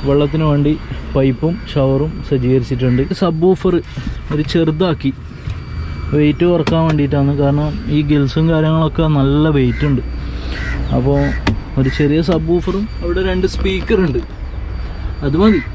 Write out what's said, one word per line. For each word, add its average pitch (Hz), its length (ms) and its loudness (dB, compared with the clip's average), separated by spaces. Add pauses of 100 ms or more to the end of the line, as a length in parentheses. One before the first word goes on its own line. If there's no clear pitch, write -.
വെള്ളത്തിന് 147 440 2
വേണ്ടി 147 200 2 (420)
പൈപ്പും 139 400 2 (180)
ഷവറും 135 380 0 (180)
സജ്ജീകരിച്ചിട്ടുണ്ട്. 127 720 2 (180)
സബ് 165 240 0
വൂഫർ 185 300 2 (580)
ഒരു 151 100 -2 (100)
ചെറുതാക്കി 160 580 0 (1040)
വെയിറ്റ് 151 360 2
കുറക്കാൻ 165 380 2
വേണ്ടിയിട്ടാണ്. 143 500 2
കാരണം 147 300 2 (260)
ഈ 147 40 4 (100)
ഗിൽസും 147 420 2
കാര്യങ്ങളൊക്കെ 160 540 2 (120)
നല്ല 143 400 4
വെയിറ്റ് 123 320 2
ഉണ്ട്. 127 140 0 (920)
അപ്പോൾ 139 220 2 (600)
ഒരു 135 160 2
ചെറിയ 147 220 2 (100)
സബ് 160 220 0
വൂഫറും 180 340 0 (180)
അവിടെ 175 280 -2
രണ്ട് 180 240 0
സ്പീക്കർ 190 520 0
ഉണ്ട്, 131 140 -2 (1040)
അത് 143 160 0
മതി. 208 180 4 (140)